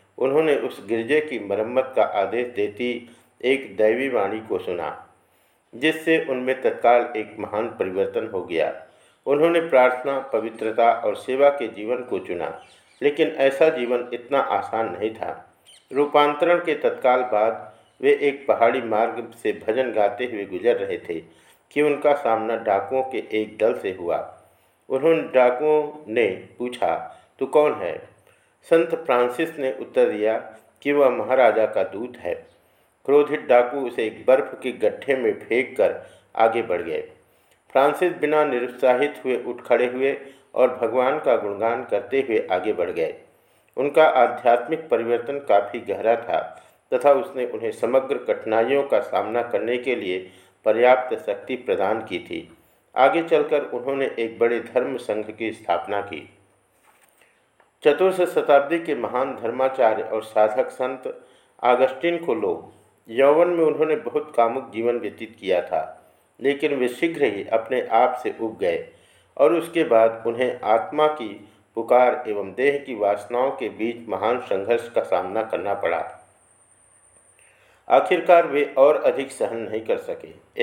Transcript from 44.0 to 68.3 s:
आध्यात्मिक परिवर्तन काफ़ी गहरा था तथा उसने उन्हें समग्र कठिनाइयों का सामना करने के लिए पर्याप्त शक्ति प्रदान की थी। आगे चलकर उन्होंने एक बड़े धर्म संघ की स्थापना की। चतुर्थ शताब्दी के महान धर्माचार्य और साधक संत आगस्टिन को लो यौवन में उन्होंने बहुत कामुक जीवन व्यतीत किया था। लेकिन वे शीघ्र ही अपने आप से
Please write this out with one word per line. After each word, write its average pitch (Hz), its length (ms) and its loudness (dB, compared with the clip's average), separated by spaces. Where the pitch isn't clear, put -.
आध्यात्मिक 123 840 2
परिवर्तन 117 500 -2
काफ़ी 113 420 0
गहरा 101 360 0
था - 460 -6
तथा 139 180 6
उसने 127 340 -2
उन्हें 110 260 -6
समग्र 131 460 0
कठिनाइयों 117 640 0
का 117 180 0
सामना 104 420 -2
करने 113 360 -2
के 123 180 -2
लिए 92 340 -6
पर्याप्त 117 640 4
शक्ति 113 300 -6
प्रदान 101 480 -2
की 90 140 -6
थी। 82 380 -12
आगे 139 260 4
चलकर 151 400 0
उन्होंने 131 560 -6
एक 113 200 -6
बड़े 117 220 2
धर्म 131 360 -4
संघ 107 340 -6
की 107 220 -6
स्थापना - 480 -4
की। - 380 -12
चतुर्थ 180 420 4
शताब्दी 147 540 4
के 160 160 -4
महान 123 420 -2
धर्माचार्य 123 640 0
और 110 200 -4
साधक 110 460 2
संत - 520 -8
आगस्टिन 131 600 2
को 123 100 -2
लो 95 380 -4
यौवन 143 400 4
में 165 160 0
उन्होंने 151 320 2
बहुत 151 400 -6
कामुक 117 380 0
जीवन 120 240 0
व्यतीत 104 420 -10
किया 92 220 0
था। - 340 -4
लेकिन 143 340 0
वे 127 140 0
शीघ्र 160 340 -4
ही 101 260 -2
अपने 113 380 -2
आप 120 360 2
से 104 180 -6